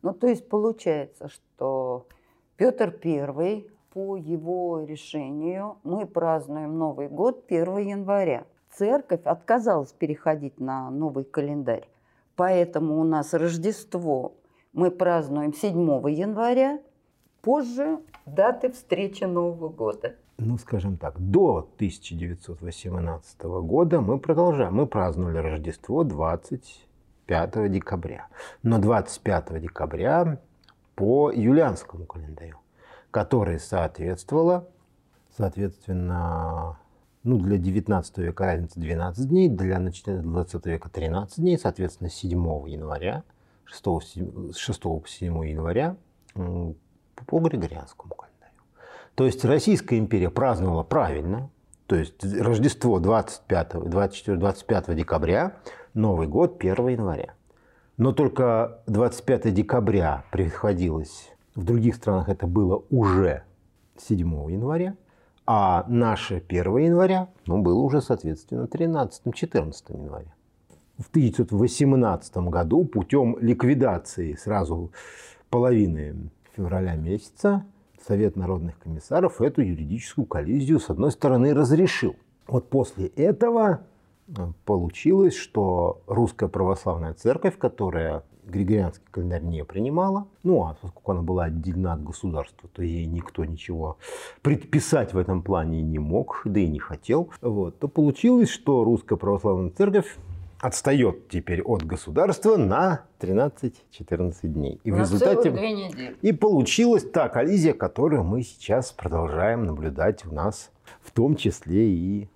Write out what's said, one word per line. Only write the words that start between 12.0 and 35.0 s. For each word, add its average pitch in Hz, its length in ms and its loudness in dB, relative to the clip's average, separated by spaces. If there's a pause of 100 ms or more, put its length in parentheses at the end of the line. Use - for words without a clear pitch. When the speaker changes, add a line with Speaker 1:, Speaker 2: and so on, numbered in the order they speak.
Speaker 1:
Поэтому 170 640 2
у 160 40 2
нас 156 300 0
Рождество 170 1040 -4 (360)
мы 175 200 2
празднуем 151 600 0
седьмого 160 540 0
января, 233 720 0 (640)
позже 277 560 -2 (280)
даты 226 440 2
встречи 196 540 -6
Нового 175 440 -2
года. 113 460 -6 (240)
Speaker 2:
Ну, 117 180 -2
скажем 98 400 -4
так, 73 240 -10
до 101 560 2
тысяча 90 380 -6
девятьсот 87 480 -10
восемнадцатого 85 1000 -8
года 151 400 2
мы 120 200 0
продолжаем. 147 560 2
Мы 139 100 4
праздновали 87 520 -2
Рождество 80 680 -2
двадцать 82 840 -4 (400)
пятого 90 420 0
декабря. - 600 -6 (340)
Но 117 160 4
двадцать 104 420 2
пятого 85 380 -2
декабря 131 840 -2 (540)
по 123 380 2
юлианскому 127 720 2
календарю, 78 540 -16 (520)
который 101 480 0
соответствовало, 104 1080 0 (680)